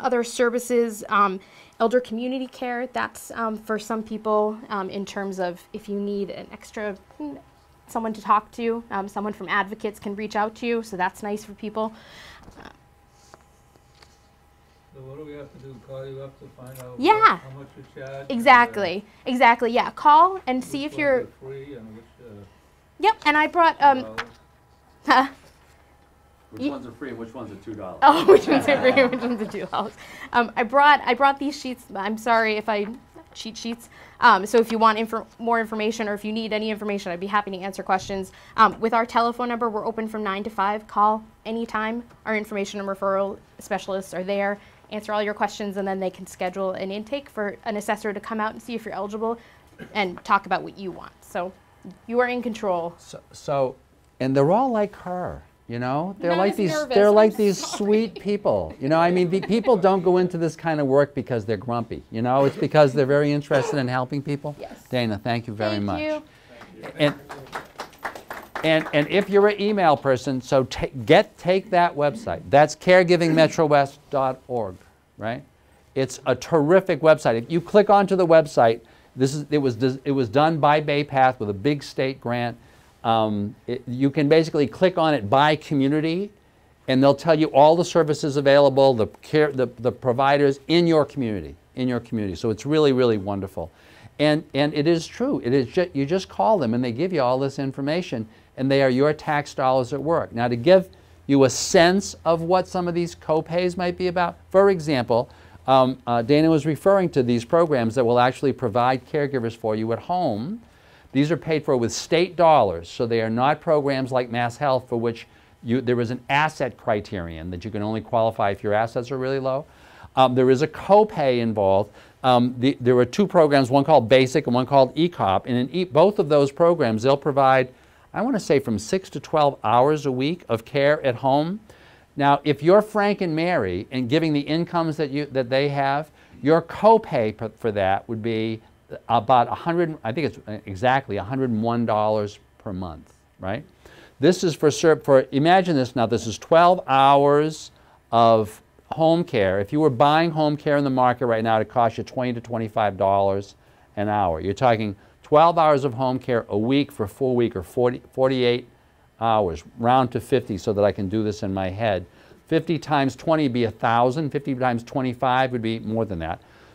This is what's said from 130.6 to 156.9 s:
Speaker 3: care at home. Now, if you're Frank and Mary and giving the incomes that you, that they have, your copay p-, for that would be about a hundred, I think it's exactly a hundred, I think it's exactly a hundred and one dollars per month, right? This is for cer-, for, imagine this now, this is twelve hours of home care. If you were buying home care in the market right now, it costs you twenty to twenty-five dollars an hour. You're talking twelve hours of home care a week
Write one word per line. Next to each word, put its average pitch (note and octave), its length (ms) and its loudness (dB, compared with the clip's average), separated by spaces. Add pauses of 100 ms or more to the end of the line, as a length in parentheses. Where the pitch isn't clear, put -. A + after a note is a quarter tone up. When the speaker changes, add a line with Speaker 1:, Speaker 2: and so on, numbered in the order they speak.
Speaker 3:
care C#3+ 400 0
at B2 120 0
home. D3 440 0 (600)
Now, C#3+ 240 4
if D3 180 0
you're F#3+ 200 6
Frank G#3 400 -2
and E3+ 120 -2
Mary D3 580 -2
and B2+ 140 -4
giving D#3 280 0
the C#3+ 60 0
incomes E3 580 -2
that D3 120 -2
you, D3 220 -4
that B2+ 160 -2
they C#3 220 0
have, C#3 400 -2 (320)
your D#3+ 180 4
copay D#3+ 760 2
p-, A2 240 -10
for A2+ 140 -2
that G2 380 0
would A2+ 120 -8
be A2+ 380 -4 (480)
about A#2 400 2
a G#2+ 60 -6
hundred, E3 500 -2
I A2+ 80 -4
think C3 140 -4
it's C3+ 200 -8
exactly - 0 -
a G#2+ 60 -12
hundred, - 20 -8
I G#2 40 -12
think - 20 -16
it's - 60 -20
exactly A2 500 0
a F#2+ 80 -6
hundred C3 260 -4
and A2 120 0
one A#2 240 0
dollars G#2+ 520 0 (200)
per G#2 160 -12
month, E2+ 400 -12 (240)
right? G#2+ 260 -8 (560)
This F3+ 240 2
is D#3 100 0
for D3+ 160 2
cer-, D#3 260 2
for, C#3 360 4
imagine E3+ 420 2
this B2+ 220 -2
now, A#2+ 80 2
this A2+ 220 -2
is G#2 100 -6
twelve F3 500 4
hours C#3+ 840 2 (420)
of A2+ 480 4 (320)
home E3 320 2
care. G2 340 0
If F3 140 -4
you D3+ 80 0
were D#3 80 4
buying D3 420 2
home D3+ 280 0
care D3 180 0
in C#3+ 80 0
the C3+ 60 -2
market B2+ 340 2
right A2+ 180 0
now, A2+ 160 2
it G#2+ 120 -2
costs A#2 260 0
you A2 80 -8
twenty B2 300 -6
to A#2 80 -8
twenty-five A2 560 -4
dollars G2 560 0 (420)
an G#2 140 -2
hour. F#2 300 0
You're F#2+ 120 -4
talking A2 420 0 (280)
twelve E3 340 4
hours D3+ 280 2
of B2+ 100 -4
home C3 240 -2
care A#2+ 320 -2
a G#2 80 -2
week C#3 340 0